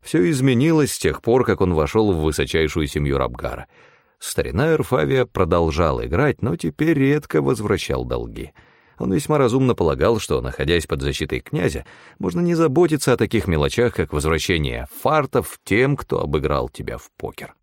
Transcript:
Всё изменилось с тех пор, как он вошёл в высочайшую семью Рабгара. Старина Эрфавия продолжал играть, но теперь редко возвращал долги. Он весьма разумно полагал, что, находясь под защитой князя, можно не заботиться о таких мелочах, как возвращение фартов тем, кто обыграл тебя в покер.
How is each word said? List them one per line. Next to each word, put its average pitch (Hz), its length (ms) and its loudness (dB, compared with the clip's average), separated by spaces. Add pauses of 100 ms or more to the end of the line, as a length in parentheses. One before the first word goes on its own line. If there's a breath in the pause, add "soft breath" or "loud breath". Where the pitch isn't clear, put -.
Всё 170 280 0
изменилось 135 640 2
с - 60 -8
тех - 220 0
пор, 120 240 4
как 101 160 0
он 90 120 2
вошёл 82 380 2
в 82 100 0
высочайшую 78 680 0
семью 71 300 -2
Рабгара. 62 500 -6 (520 soft breath)
Старина 135 540 0
Эрфавия 135 520 2
продолжал 82 800 0
играть, 104 380 0
но 135 140 -2
теперь 160 420 0
редко 143 440 0
возвращал 104 600 -2
долги. 58 480 -8 (480 soft breath)
Он 190 140 -2
весьма 151 240 0
разумно 131 380 2
полагал, 85 440 2
что, 67 220 -2
находясь 71 460 -2
под 69 140 -4
защитой 69 380 -4
князя, 76 460 -4 (320 loud breath)
можно 175 220 -4
не 175 160 0
заботиться 156 580 2
о 117 40 2
таких 107 300 0
мелочах, 85 460 0
как - 180 -4
возвращение 76 760 -2 (140)
фартов 135 640 0
тем, 127 320 2
кто - 260 -4
обыграл 71 480 -2
тебя - 280 -12
в - 180 -20
покер. - 480 -14